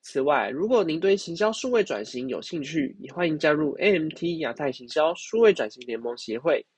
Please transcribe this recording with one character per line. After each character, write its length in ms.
此 160
外， 300
如 160
果 160
您 160
对 180
行 200
销 160
数 180
位 140
转 200
型 240
有 140
兴 180
趣， 380
也 140
欢 160
迎 100
加 140
入 220
A 180
M 160
T 300
亚 140
太 200
行 160
销 260
数 240
位 140
转 180
型 160
联 140
盟 160
协 200
会 300